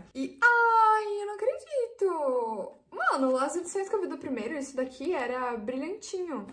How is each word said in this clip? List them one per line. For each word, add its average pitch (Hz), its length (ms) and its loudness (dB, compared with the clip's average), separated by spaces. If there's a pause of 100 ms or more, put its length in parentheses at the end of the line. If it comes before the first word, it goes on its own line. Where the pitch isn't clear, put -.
(140)
E, 269 280 -6
ai, 440 800 6
eu 403 40 -6
não 415 100 -6
acredito! 359 1400 -2 (200)
Mano, 277 460 2
as 285 180 0
edições 392 340 -4
que 453 60 0
eu 392 60 0
vi 339 60 -2
do 320 100 -6
primeiro, 240 380 -4
esse 269 200 -8
daqui 254 380 -4
era 247 440 -2
brilhantinho. 277 960 -6